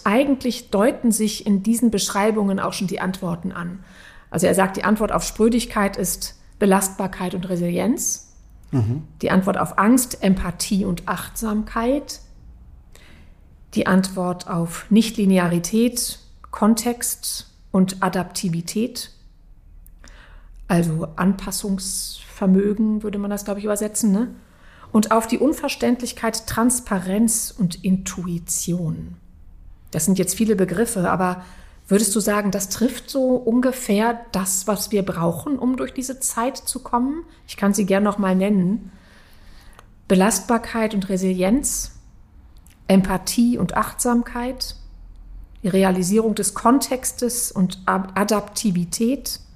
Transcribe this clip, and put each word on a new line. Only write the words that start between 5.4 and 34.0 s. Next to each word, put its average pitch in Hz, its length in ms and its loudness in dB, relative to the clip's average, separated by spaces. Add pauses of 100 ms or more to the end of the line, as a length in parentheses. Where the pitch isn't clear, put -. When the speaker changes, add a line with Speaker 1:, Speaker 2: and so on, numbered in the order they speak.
Speaker 1:
ist - 380 -6 (240)
Belastbarkeit 190 760 0
und 180 140 -6
Resilienz. 180 800 -2 (420)
Speaker 2:
Mhm. 123 320 0 (180)
Speaker 1:
Die - 80 0
Antwort 190 280 2
auf - 200 -4
Angst, 247 460 2
Empathie 190 600 0
und 185 240 -4
Achtsamkeit. 226 1120 -4 (1500)
Die 214 120 0
Antwort 190 640 0
auf 170 400 -4
Nichtlinearität, 202 1300 2 (320)
Kontext - 1000 0 (200)
und 190 300 2
Adaptivität. 180 1120 -4 (1600)
Also 170 380 2 (100)
Anpassungsvermögen 196 1900 0
würde 202 160 -4
man 202 100 -4
das, 196 160 -6
glaube 202 140 -6
ich, 202 60 -8
übersetzen, 214 460 0
ne? 226 180 2 (600)
Und 214 220 4
auf 226 140 2
die 233 100 -2
Unverständlichkeit, 240 1120 -2
Transparenz 220 1080 0
und 175 280 -2
Intuition. 175 1300 -4 (760)
Das 156 140 -2
sind 190 140 4
jetzt 180 160 0
viele 220 220 2
Begriffe, 185 520 0
aber 180 340 0 (440)
würdest 214 280 2
du 226 40 2
sagen, 208 320 0
das 196 160 -4
trifft - 420 -2
so 254 260 2
ungefähr 240 840 2 (140)